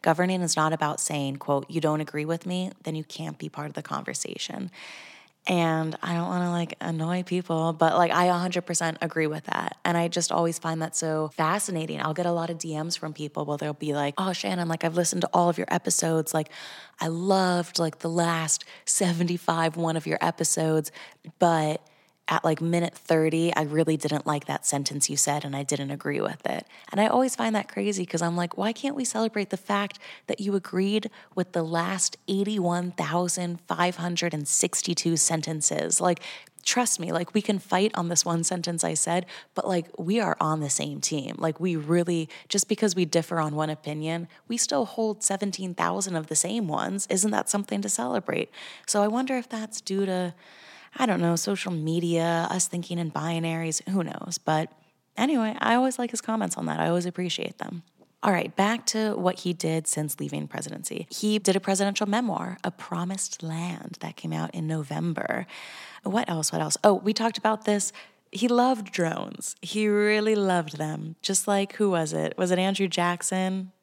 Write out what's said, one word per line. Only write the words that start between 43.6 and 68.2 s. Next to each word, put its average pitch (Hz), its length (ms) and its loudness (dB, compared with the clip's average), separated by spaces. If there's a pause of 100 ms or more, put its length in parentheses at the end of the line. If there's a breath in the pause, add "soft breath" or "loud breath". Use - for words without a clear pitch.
opinion, 156 600 -6 (200 loud breath)
we 233 80 -4
still 254 300 2
hold 214 360 -2
seventeen 190 520 -2
thousand 180 420 0
of 156 120 -4
the 156 80 0
same 202 320 0
ones. 190 420 -2
Isn't 196 220 2
that - 180 0
something 202 320 -2
to 208 80 -4
celebrate? - 600 -2 (360 loud breath)
So 208 160 2
I 208 60 4
wonder 262 280 0
if 240 100 -4
that's 220 360 -8
due 196 240 0
to, 180 280 -2 (640 loud breath)
I 262 100 2
don't 180 140 2
know, 170 140 4
social 185 380 -2
media, 165 800 2
us 185 160 0
thinking 175 320 -4
in 165 100 -2
binaries, 165 800 -2
who 190 160 0
knows? - 340 -8
But 156 340 0 (440 soft breath)
anyway, 240 420 2
I - 160 4
always 254 240 2
like 240 140 -4
his 226 80 -4
comments 214 360 -2
on - 100 -4
that. 78 120 -2
I - 80 2
always 170 180 2
appreciate 180 540 -4
them. 170 240 -8 (400)
All 202 80 4
right, 175 240 0
back 220 320 2
to 220 300 0
what 180 240 0
he 180 120 0
did 160 360 0
since 151 320 -2
leaving 147 260 -4
presidency. - 640 -8
He 214 300 0
did 190 160 4
a 196 40 2
presidential 196 480 0
memoir, 214 540 -2
A - 80 -2
Promised 175 720 -6
Land, 170 600 -8
that 165 120 -8
came 160 180 -8
out 160 220 -4
in 165 140 -4
November. 156 800 -4 (560 loud breath)
What 196 260 0
else? 160 220 -2
What 160 100 0
else? 156 220 0
Oh, 208 100 10
we 190 180 0
talked 226 260 0
about 220 260 0
this. 208 280 0 (380 loud breath)